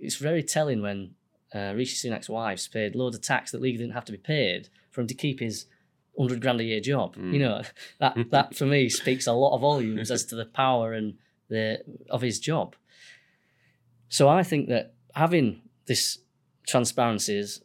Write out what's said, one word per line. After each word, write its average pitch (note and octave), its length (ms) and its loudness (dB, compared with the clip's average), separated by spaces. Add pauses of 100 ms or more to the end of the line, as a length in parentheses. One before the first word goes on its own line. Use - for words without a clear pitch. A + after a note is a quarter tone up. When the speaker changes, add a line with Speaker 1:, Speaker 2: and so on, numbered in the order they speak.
Speaker 1:
it's C#3+ 160 -6
very D3+ 260 0
telling C#3+ 380 0
when, G2 340 -6 (380)
uh, G2+ 220 -6
Rishi B2+ 200 -4
Sunak's - 340 -6
wife's A2 380 -6
paid G#2+ 280 -4
loads B2 200 -2
of G#2+ 60 -12
tax - 300 -2
that - 100 -8
legally A#2+ 240 -2
didn't A#2 100 -10
have B2 100 -6
to - 60 -14
be G2+ 60 -10
paid G#2+ 520 -2 (220)
for B2+ 100 -6
him A#2 60 -2
to C3 60 -6
keep C3+ 260 -4
his A2 260 -6 (520)
hundred B2 240 0
grand B2 180 2
a A2+ 60 -2
year A2 160 -2
job. B2 340 -2
Speaker 2:
Mm. F#2 180 -4
Speaker 1:
You C#3+ 60 4
know, A2 220 0 (380)
that, C3+ 240 2
Speaker 2:
<laughs> A#2 80 -2
Speaker 1:
that C#3 240 4
for C#3+ 100 -2
me C3+ 240 4
speaks C3 380 0
a A#2+ 60 4
lot C3 220 4
of A#2 60 -2
volumes A2+ 500 0
as A#2+ 140 -2
to A#2+ 100 -12
the A2 100 -6
power B2 480 2
and G#2+ 240 -4 (300)
the, A2 320 -2 (300)
of A#2+ 120 -2
his A#2+ 180 -2
job. D3 360 -2 (1300)
So C#3+ 180 6
I F3+ 160 8
think D#3 260 0
that - 240 -2 (220)
having D3+ 460 2 (240)
this - 340 -2 (480)
transparency A2+ 720 2
is G2+ 280 -6